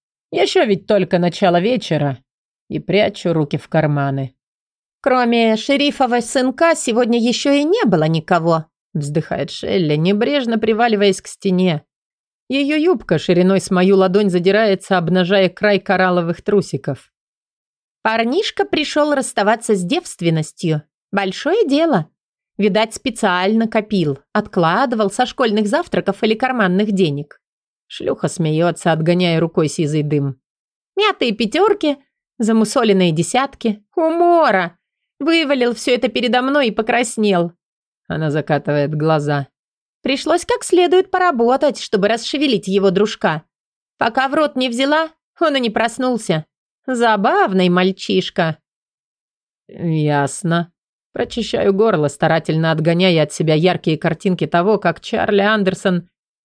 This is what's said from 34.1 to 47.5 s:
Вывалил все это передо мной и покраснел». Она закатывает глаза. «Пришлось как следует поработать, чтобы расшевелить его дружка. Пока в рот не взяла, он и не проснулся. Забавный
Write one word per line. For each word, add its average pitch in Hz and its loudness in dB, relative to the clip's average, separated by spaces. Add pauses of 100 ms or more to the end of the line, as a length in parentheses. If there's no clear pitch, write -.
Вывалил 277 2
все 247 0
это 233 0
передо 247 0
мной 269 2
и 208 -4
покраснел». 220 0 (560)
Она 156 -4
закатывает 147 -2
глаза. 147 -2 (540)
«Пришлось 311 -2
как - -4
следует 359 2
поработать, 269 0
чтобы 202 -2
расшевелить 233 -2
его 196 2
дружка. 185 -2 (520)
Пока 262 -2
в 262 -4
рот 302 0
не 254 -2
взяла, 285 0 (300)
он 302 2
и 269 0
не 240 -2
проснулся. 226 -2 (400)
Забавный 233 2